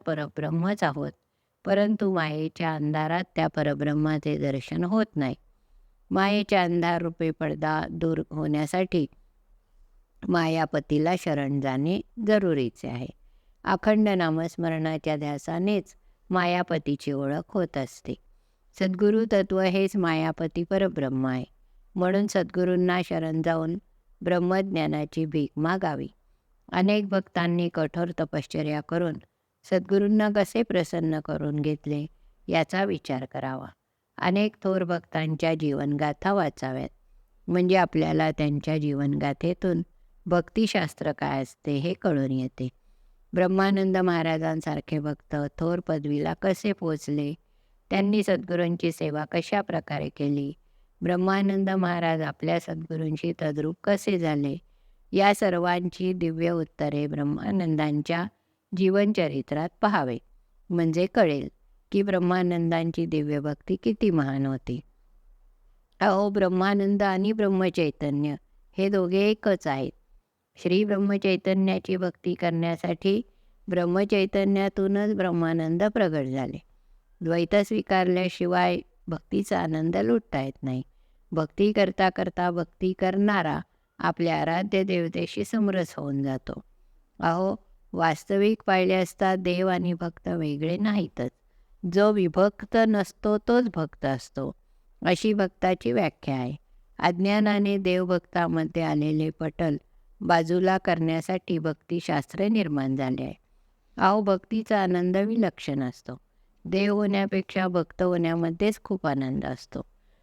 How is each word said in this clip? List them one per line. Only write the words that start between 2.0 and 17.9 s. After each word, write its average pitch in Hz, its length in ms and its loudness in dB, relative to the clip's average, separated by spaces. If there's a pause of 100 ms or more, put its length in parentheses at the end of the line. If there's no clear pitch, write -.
मायेच्या 156 600 -2
अंधारात 156 500 0 (120)
त्या 160 100 2
परब्रह्माचे 147 920 0
दर्शन 143 460 -4
होत 214 220 0 (100)
नाही. 135 180 -2 (760)
मायेच्या 196 520 2
अंधारूपी 170 680 0
पडदा 156 600 -2
दूर 160 400 -2
होण्यासाठी 156 760 0 (1200)
मायापतीला 160 880 0
शरण 143 420 -2
जाणे 139 400 -2 (260)
जरुरीचे 170 640 2
आहे. 120 340 -10 (420)
अखंड 214 440 2
नामस्मरणाच्या 160 1080 -2
ध्यासानेच 165 800 -2 (360)
मायापतीची 175 840 0
ओळख 139 360 -2
होत 180 280 -2
असते. 127 380 -6 (640)